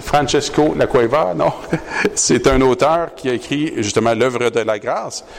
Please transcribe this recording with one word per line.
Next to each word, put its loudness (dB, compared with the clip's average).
Francesco 0
Lacueva, 2
non ? 0
<laughs> -4
C'est 2
un 4
auteur 2
qui -6
a 0
écrit -4
justement 2
l'œuvre 0
de 0
la 0
grâce. -6